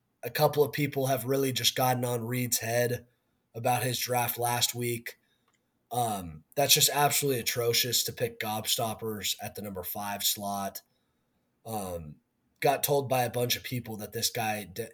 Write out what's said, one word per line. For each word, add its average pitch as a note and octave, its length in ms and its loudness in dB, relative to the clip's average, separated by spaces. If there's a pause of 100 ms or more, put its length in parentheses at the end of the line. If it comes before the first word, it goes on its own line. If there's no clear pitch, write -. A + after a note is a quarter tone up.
(220)
a A#2+ 80 -8
couple D3 320 4
of C3+ 80 4
people C#3 380 0
have B2+ 160 2
really C3+ 280 2
just B2 220 2
gotten B2+ 300 2
on A#2+ 200 0
Reed's B2 340 0
head A#2+ 480 0 (500)
about B2 260 2
his B2+ 160 0
draft A#2+ 400 0
last A#2+ 340 2
week. A#2+ 460 -4 (720)
Um, G2+ 540 -2 (100)
that's C#3 200 6
just A#2+ 180 6
absolutely C#3 480 2
atrocious A#2 640 2
to A#2 80 -4
pick A#2+ 260 -4
Gobstoppers A2 1040 -2
at G#2+ 140 -8
the G2 60 -10
number F#2+ 200 -8
five G2+ 400 -6
slot. G2+ 600 -4 (840)
Um, F2+ 500 -8 (440)
got C3+ 220 2
told C#3+ 260 2
by B2+ 160 2
a A#2 60 -2
bunch B2 260 0
of - 60 -10
people A2+ 340 -6
that - 160 -10
this A2+ 180 0
guy, G#2+ 420 -2
de-, A2+ 220 -6